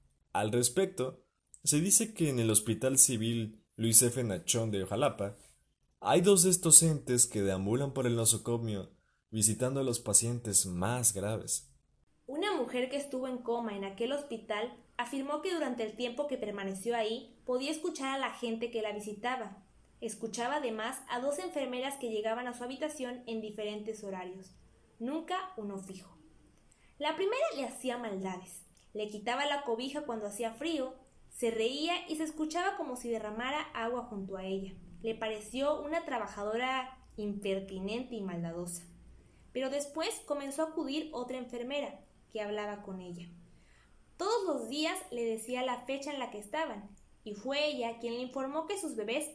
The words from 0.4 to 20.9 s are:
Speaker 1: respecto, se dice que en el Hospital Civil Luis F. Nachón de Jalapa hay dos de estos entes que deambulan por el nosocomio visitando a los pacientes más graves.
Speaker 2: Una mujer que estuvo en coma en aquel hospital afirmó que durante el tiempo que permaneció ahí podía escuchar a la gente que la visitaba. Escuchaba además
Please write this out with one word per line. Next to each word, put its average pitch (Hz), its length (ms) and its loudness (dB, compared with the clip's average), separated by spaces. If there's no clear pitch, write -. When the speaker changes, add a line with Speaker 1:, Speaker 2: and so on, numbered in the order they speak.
Speaker 1:
respecto, 131 720 2
se 151 160 4
dice 202 360 4
que 165 120 2
en 127 120 2
el 113 100 4
Hospital 117 480 4
Civil 113 640 4
Luis 113 260 8
F. 123 220 4
Nachón 110 480 0
de 98 120 2
Jalapa 101 540 0
hay 107 220 6
dos 196 200 10
de 185 80 8
estos 170 320 10
entes 135 460 6
que 104 160 0
deambulan 104 500 2
por 131 140 2
el 120 80 4
nosocomio 113 720 2
visitando 110 500 2
a 135 40 2
los 123 160 0
pacientes 117 680 2
más 101 480 2
graves. 98 580 -2
Speaker 2:
Una 330 320 -2
mujer 247 320 -2
que 277 80 -2
estuvo 262 300 -4
en 254 100 -4
coma 233 400 -2
en 196 60 -4
aquel 196 280 -4
hospital 247 640 -4
afirmó 277 460 -4
que 370 100 0
durante 254 300 -2
el 214 120 -6
tiempo 247 300 -2
que 254 140 -2
permaneció 202 560 -2
ahí 226 500 -2
podía 254 240 0
escuchar 311 460 -2
a - 20 0
la 247 160 -2
gente 226 380 -2
que 226 100 -2
la 214 100 -2
visitaba. 208 720 -6
Escuchaba 233 540 -2
además 240 420 -2